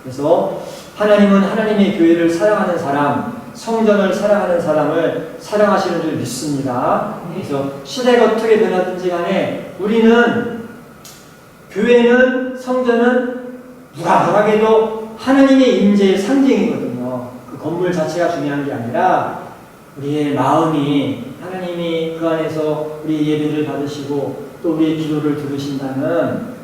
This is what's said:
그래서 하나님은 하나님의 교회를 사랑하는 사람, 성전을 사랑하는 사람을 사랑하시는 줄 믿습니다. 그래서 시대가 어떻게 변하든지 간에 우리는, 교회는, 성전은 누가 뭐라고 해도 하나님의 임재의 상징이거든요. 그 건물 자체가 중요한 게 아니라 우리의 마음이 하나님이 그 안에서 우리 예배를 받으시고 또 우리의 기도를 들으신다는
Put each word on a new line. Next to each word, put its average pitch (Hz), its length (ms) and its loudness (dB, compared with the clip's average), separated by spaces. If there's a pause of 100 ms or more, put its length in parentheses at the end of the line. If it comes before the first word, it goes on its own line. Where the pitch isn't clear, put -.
그래서 147 600 0 (320)
하나님은 208 460 6
하나님의 208 560 2
교회를 165 320 4
사랑하는 185 480 2
사람, 139 640 -2 (120)
성전을 208 600 2
사랑하는 185 460 0
사람을 151 800 -2
사랑하시는 190 640 0
줄 151 120 -2
믿습니다. 127 1000 -4 (180)
그래서 139 400 -6 (100)
시대가 240 480 2
어떻게 220 300 2
변하든지 180 480 -2
간에 - 720 -4
우리는, 226 840 2 (1080)
교회는, 240 840 4
성전은 247 840 0 (540)
누가 - 300 0
뭐라고 208 260 2
해도 220 680 2
하나님의 262 680 4
임재의 196 340 4
상징이거든요. 131 1120 0 (220)
그 139 60 -16
건물 175 340 -4
자체가 165 400 -2
중요한 143 340 -4
게 135 80 -6
아니라 - 680 -2 (540)
우리의 143 360 -2
마음이 143 920 0 (180)
하나님이 175 760 -6
그 165 80 -2
안에서 156 760 -2
우리 151 260 -2
예배를 151 360 0
받으시고 139 800 -6 (200)
또 160 120 0
우리의 156 220 2
기도를 151 400 -2
들으신다는 135 1160 -4 (100)